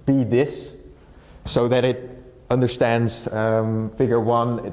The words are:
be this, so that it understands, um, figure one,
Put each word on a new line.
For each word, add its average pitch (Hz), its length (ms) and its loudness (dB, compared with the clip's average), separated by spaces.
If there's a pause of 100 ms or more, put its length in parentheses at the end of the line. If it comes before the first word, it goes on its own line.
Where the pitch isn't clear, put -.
be 135 160 4
this, 120 540 -2 (680)
so 120 220 0
that 123 180 2
it 127 140 0 (500)
understands, 117 840 0
um, 110 640 0
figure 117 240 2
one, 117 520 0